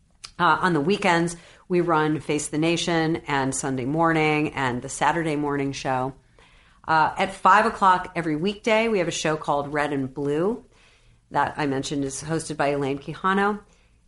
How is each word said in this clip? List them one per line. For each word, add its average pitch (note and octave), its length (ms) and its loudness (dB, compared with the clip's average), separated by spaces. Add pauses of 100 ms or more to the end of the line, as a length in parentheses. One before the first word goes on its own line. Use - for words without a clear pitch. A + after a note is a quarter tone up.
(380)
Uh, E3+ 220 4
on F3+ 140 2
the D3 80 2
weekends, E3+ 560 0 (320)
we F3+ 100 2
run D#3 400 2
Face D3+ 300 -4
the D3+ 80 -4
Nation E3 680 0
and C3+ 300 0
Sunday C3 300 -4
Morning D#3 680 2
and B2 280 -2
the C3+ 80 -12
Saturday D#3 480 0
Morning C#3+ 340 -2
Show. C3 420 -4 (720)
Uh, D#3 320 4
at - 160 -2
five G3+ 320 6
o'clock G3 480 2
every E3 220 -2
weekday, G#3+ 540 0
we G#3 100 2
have E3+ 80 2
a D#3+ 40 -4
show D#3 260 -2
called C#3+ 340 -2
Red D3 220 0
and C3+ 200 -4
Blue D#3 520 -2 (680)
that C#3+ 240 0
I D3 120 -2
mentioned C#3 360 -4
is C3+ 180 -8
hosted D#3+ 360 -6
by C#3+ 100 0
Elaine C#3+ 320 -2
Quijano. G3 640 0 (460)